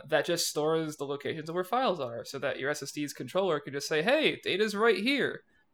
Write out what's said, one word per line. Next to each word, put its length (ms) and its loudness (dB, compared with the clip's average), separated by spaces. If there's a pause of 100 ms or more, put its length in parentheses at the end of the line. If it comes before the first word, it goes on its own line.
that 160 4
just 240 2
stores 480 0
the 80 -6
locations 440 -4
of 60 -6
where 100 0
files 360 2
are, 240 -4
so 140 -8
that 200 -2
your 120 -2
S 120 -2
S 100 -10
D's 200 -4
controller 480 0
can 140 -10
just 140 -4
say, 140 2
"Hey, 400 2
data's 320 0
right 220 4
here," 460 0 (320)